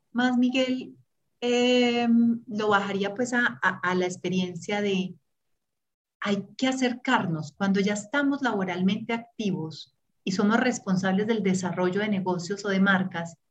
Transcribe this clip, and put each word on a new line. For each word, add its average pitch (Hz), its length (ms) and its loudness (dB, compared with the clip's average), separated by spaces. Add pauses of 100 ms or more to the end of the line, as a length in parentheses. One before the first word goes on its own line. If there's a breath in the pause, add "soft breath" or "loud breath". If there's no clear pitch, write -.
(120)
más, 247 260 2
Miguel, 254 580 0 (460)
em, 240 1040 2
lo 214 220 -4
bajaría 196 460 0
pues 247 180 -2
a, 240 300 0
a, 185 160 0
a 180 160 -2
la 180 100 0
experiencia 185 760 -4
de 185 340 -2 (1080)
hay 202 220 -2 (100)
que 262 120 -2
acercarnos 240 840 -2
cuando 196 260 2
ya 202 140 2
estamos 277 500 -2
laboralmente 202 680 0
activos 180 840 -6 (280)
y 185 100 -2
somos 214 260 4
responsables 196 680 0
del 220 160 0
desarrollo 180 580 0
de 214 100 0
negocios 185 540 -2
o 208 60 -2
de 190 100 2
marcas 185 580 0 (140)